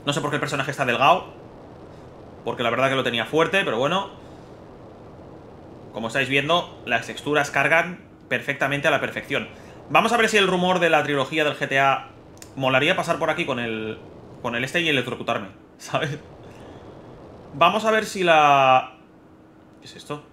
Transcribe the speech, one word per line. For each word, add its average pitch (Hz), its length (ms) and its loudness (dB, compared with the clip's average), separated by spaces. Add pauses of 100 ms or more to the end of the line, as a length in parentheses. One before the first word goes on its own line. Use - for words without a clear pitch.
No 139 100 -2
sé 151 80 -2
por 139 100 -2
qué 147 60 -2
el - 20 0
personaje 139 320 -4
está 139 140 -2
delgado, 127 460 2 (1120)
porque 117 200 -6
la 117 80 2
verdad 131 180 2
que 135 60 0
lo 131 80 0
tenía 117 220 -2
fuerte, 165 380 0
pero 127 140 -2
bueno. 165 320 -2 (1800)
Como 113 140 -8
estáis 135 200 -2
viendo, 143 600 -2
las 117 180 -2
texturas 143 460 -2
cargan 165 480 0 (300)
perfectamente 139 580 -2
a 156 40 4
la 135 80 2
perfección. 120 480 -6 (440)
Vamos 190 200 4
a 233 60 2
ver 220 100 4
si 220 100 2
el 196 100 6
rumor 180 320 2
de 170 100 4
la 151 140 4
trilogía 143 400 0
del 143 120 0
G 143 120 -4
T 135 120 2
A. 135 300 2 (460)
Molaría 135 400 2
pasar 165 220 -2
por 156 140 -2
aquí 156 140 -2
con 127 140 -4
el, 110 380 -6 (460)
con 117 120 -4
el 120 80 -2
este 143 180 -4
y 170 60 0
electrocutarme, 117 600 -2 (160)
<laughs> - 160 -20
¿sabes? 143 400 -4 (1400)
Vamos 180 280 2
a 220 60 0
ver 220 160 2
si 202 180 -4
la... 139 760 4 (840)
¿qué - 60 -20
es - 80 -20
esto? - 380 -12